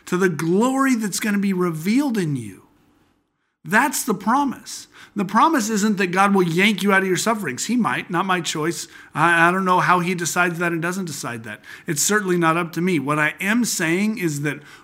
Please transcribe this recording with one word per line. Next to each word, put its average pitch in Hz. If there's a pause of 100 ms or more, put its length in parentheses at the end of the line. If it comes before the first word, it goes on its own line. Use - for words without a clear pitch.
to 180
the 185
glory 233
that's 214
gonna 208
be 196
revealed 185
in 156
you. 104 (1040)
That's 233
the 214
promise. - (300)
The 202
promise 233
isn't 214
that 190
God 196
will 190
yank 180
you 196
out 190
of 190
your 180
sufferings. 202
He 214
might, 170
not 180
my 180
choice. 160 (260)
I, 170
I -
don't 190
know 180
how 170
he 175
decides 175
that 170
and 165
doesn't 180
decide 120
that. 107 (220)
It's 151
certainly 196
not 165
up 175
to 165
me. 180
What 147
I 151
am 214
saying 185
is 151
that 147 (220)